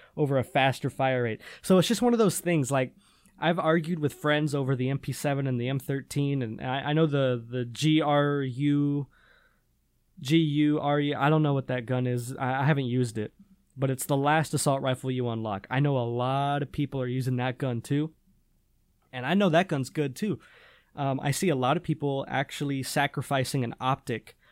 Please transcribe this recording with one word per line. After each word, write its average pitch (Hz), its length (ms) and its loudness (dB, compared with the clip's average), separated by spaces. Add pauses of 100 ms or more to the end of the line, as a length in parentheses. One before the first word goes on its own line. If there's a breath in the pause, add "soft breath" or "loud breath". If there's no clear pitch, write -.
(160 soft breath)
over 143 220 0
a 123 60 2
faster 135 460 0
fire 131 340 0
rate. 110 180 -4 (220 loud breath)
So 185 140 6
it's 170 100 6
just 233 140 0
one 240 120 4
of 226 60 2
those 202 200 2
things, 160 300 0
like, 131 240 0 (460 soft breath)
I've 165 200 0
argued 160 400 2
with 147 140 0
friends 147 400 0
over 135 220 0
the 127 140 -2
M 139 100 -2
P - 120 -6
seven 139 360 -2
and 127 120 -2
the 120 80 -2
M 139 120 -2
thirteen, 139 640 -4
and 113 180 -8
I, 135 280 -4
I 147 40 0
know 160 140 4
the, 131 420 0
the 123 160 -4
G 156 360 2
R 143 400 2
U, 143 680 0 (1120 soft breath)
G 147 160 2
U 151 420 2
R 147 200 2
U, 143 180 0
I 139 120 2
don't 156 140 4
know 143 100 2
what 135 140 -2
that 123 180 -4
gun 127 220 0
is. 123 300 -4
I, 131 240 -2
I - 20 0
haven't 139 220 2
used 120 320 0
it. 107 160 -6 (440)
But 131 120 0
it's 131 160 -4
the 147 100 0
last 147 380 2
assault 139 280 0
rifle 131 300 -2
you 127 160 -2
unlock. 110 420 -4
I 135 120 0
know 143 160 2
a 120 100 0
lot 139 540 0
of 131 100 -6
people 139 300 -4
are 123 60 -4
using 127 280 -2
that 127 220 -2
gun 123 240 -2
too. 151 300 -2 (1000)
And 123 140 -8
I 151 80 2
know 202 160 4
that 175 180 4
gun's 139 220 -2
good 143 260 -4
too. 202 240 -4 (560 soft breath)
Um, 139 260 -2
I 147 100 -2
see 185 180 0
a 143 60 2
lot 127 200 2
of 135 80 -2
people 139 460 -4
actually 139 540 -4
sacrificing 139 800 -2
an 117 160 -6
optic 127 560 -4 (140 soft breath)